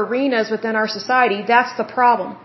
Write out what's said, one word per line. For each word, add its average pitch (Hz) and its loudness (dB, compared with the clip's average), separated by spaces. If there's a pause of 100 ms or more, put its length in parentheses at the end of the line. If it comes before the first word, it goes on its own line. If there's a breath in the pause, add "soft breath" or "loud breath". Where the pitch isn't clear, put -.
arenas 233 0
within 220 -4
our 220 0
society? 214 0
That's 240 2
the 226 0
problem. 220 0